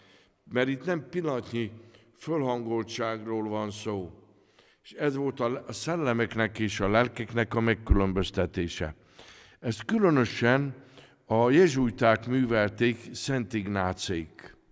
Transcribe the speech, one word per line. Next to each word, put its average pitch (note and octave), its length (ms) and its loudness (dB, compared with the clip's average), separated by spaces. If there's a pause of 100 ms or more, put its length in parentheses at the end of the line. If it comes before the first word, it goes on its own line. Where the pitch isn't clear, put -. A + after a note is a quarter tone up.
(520)
Mert B2+ 160 2
itt C3+ 160 -4
nem E3+ 260 -4
pillanatnyi B2 600 -4 (480)
fölhangoltságról A2+ 1300 -2
van G#2+ 220 -4
szó. G2+ 400 -6 (720)
És - 100 -20
ez D3 240 -2
volt C3+ 240 -4
a, B2 260 -2
a B2 60 -10
szellemeknek A#2 840 -2
és G#2+ 220 -2
a G2 80 2
lelkeknek A#2 680 0
a A#2 60 2
megkülönböztetése. F#2+ 1300 0 (680)
Ezt A2+ 240 -6
különösen C#3 920 2 (520)
a A#2 240 4
jezsuiták B2+ 760 4
művelték, A#2 880 2
Szent C3 380 -4
Ignácék. F#2 1040 -4 (160)